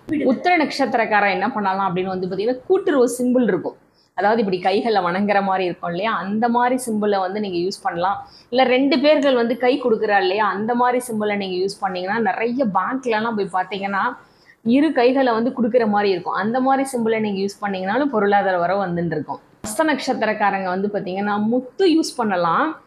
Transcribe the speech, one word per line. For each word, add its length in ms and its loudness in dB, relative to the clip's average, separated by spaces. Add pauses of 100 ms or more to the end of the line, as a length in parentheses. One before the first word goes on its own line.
(300)
உத்திர 320 2
நட்சத்திரக்காரா 720 0
என்ன 220 0
பண்ணலாம் 320 -2
அப்படின்னு 260 -4
வந்து 160 -6
பாத்தீங்கன்னா, 380 -4
கூட்டுறவு 480 4
சிம்பிள் 340 2
இருக்கும். 260 -4 (400)
அதாவது 240 2
இப்படி 180 0
கைகளை 460 2
வணங்குற 420 0
மாதிரி 180 0
இருக்கும் 280 -4
இல்லையா, 180 -2 (100)
அந்த 320 -2
மாதிரி 300 2
சிம்பிளை 400 0
வந்து 200 -4
நீங்க 140 -4
யூஸ் 260 -4
பண்ணலாம். 360 -2 (320)
இல்ல 120 4 (120)
ரெண்டு 280 4
பேர்கள் 360 4
வந்து 180 0
கை 140 2 (120)
கொடுக்குறா 400 2
இல்லையா, 220 2 (100)
அந்த 240 -2
மாதிரி 280 2
சிம்பிளை 340 -2
நீங்க 220 -4
யூஸ் 200 -2
பண்ணீங்கன்னா, 340 -4 (120)
நிறைய 360 -2 (120)
பேங்க்லலாம் 600 -2
போய் 200 -4
பாத்தீங்கன்னா 440 -4 (640)
இரு 320 4
கைகளை 400 4
வந்து 200 0
கொடுக்குற 300 2
மாதிரி 260 2
இருக்கும். 300 -4
அந்த 160 -2
மாதிரி 340 2
சிம்பிளை 320 0
நீங்க 180 -2
யூஸ் 200 -6
பண்ணீங்கனாலும் 520 -2
பொருளாதார 420 2
வரவு 280 0
வந்துட்டு 320 -2
இருக்கும். 240 -8 (260)
ஹஸ்த 240 -2
நட்சத்திரக்காரங்க 800 -2
வந்து 220 -2
பாத்தீங்கன்னா 420 -4 (140)
முத்து 420 -2
யூஸ் 240 2
பண்ணலாம். 500 0 (200)